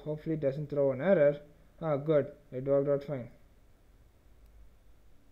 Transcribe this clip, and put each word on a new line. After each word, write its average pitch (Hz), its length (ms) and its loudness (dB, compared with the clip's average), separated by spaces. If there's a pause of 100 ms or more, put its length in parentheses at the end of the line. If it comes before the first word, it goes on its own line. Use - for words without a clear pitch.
hopefully 156 320 -4
it 156 40 -6
doesn't 143 300 -4
throw 139 220 2
an 127 80 -4
error. 147 360 4 (460)
Ah, 156 140 -2
good, 147 300 2 (260)
it 127 120 -8
worked 139 240 2
out 139 160 0
fine. 123 240 -10 (2000)